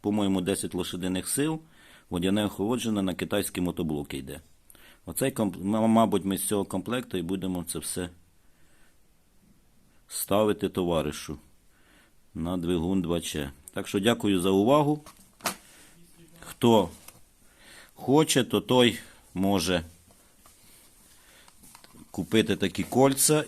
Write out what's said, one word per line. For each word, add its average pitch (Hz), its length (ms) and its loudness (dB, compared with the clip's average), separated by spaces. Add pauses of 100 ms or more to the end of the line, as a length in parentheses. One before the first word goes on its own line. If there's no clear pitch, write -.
по-моєму, 101 400 0
десять 92 340 -2
лошадиних 90 540 -4
сил, 156 320 -2 (500)
водяне 95 340 0
охолоджене, 107 580 -2
на 92 120 -2
китайські 92 460 -4
мотоблоки 78 580 -4
йде. 71 220 -12 (680)
Оцей 135 240 -4
комп-, 107 300 -2
м-, 110 280 2
мабуть, 107 360 4
ми 95 140 -2
з - 80 -6
цього 101 180 0
комплекту 107 540 -6
і 87 40 -4
будемо 90 420 -4
це 82 140 -10
все 87 320 -8 (2000)
ставити 101 600 0
товаришу 80 720 -2 (960)
на 85 220 -4
двигун 87 460 0
два 82 180 -2
Ч. 71 300 -6 (220)
Так - 160 -8
що 101 120 -2
дякую 104 400 2
за 92 100 2
увагу. 143 540 4 (1400)
Хто 107 500 4 (1040)
хоче, 143 500 2
то 104 160 0
той 123 380 4 (360)
може 90 500 2 (2250)
купити 101 460 0
такі 95 260 -2
кольця 139 640 2